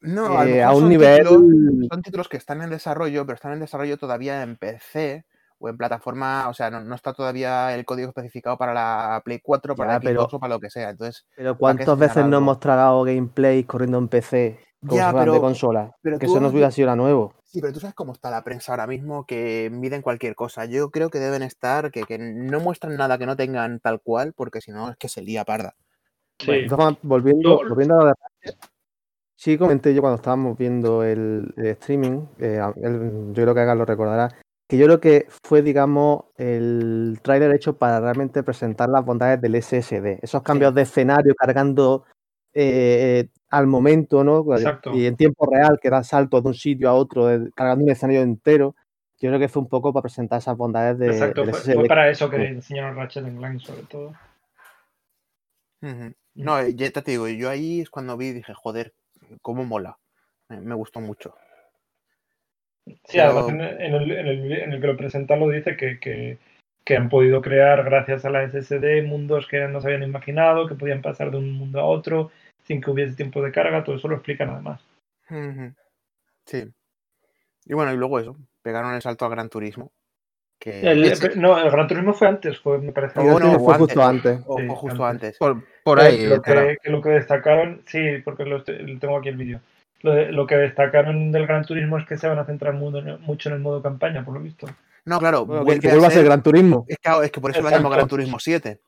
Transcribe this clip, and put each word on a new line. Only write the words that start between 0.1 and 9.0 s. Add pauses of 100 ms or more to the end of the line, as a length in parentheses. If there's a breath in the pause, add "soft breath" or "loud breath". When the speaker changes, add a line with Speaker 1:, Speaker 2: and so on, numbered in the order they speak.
Speaker 1:
a
lo
Speaker 2:
eh,
Speaker 1:
mejor
Speaker 2:
a
un
Speaker 1:
son
Speaker 2:
nivel
Speaker 1:
títulos,
son
títulos
que
están
en
desarrollo,
pero
están
en
desarrollo
todavía
en
P
C (320)
o
en
plataforma,
o
sea,
no,
no
está
todavía
el
código
especificado
para
la